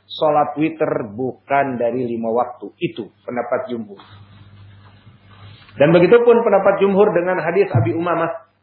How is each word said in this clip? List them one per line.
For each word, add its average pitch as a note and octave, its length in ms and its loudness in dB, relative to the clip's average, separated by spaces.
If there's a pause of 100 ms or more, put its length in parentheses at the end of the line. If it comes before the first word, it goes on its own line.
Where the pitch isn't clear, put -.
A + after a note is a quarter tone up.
sholat D3 480 -2
witir D3 580 -4
bukan C3 640 -2
dari A#2+ 300 -2
lima A2+ 240 -6
waktu. A2+ 480 -4
Itu A#2+ 320 -8 (160)
pendapat B2 420 -6
jumhur. G#2 300 -12 (1800)
Dan D3 160 4
begitu F3+ 320 6
pun A3+ 160 6
pendapat G3 400 2
jumhur G3 320 4
dengan F3+ 300 -2
hadis F#3+ 260 0
Abi C#3+ 240 0
Umamah. E3 560 -4 (140)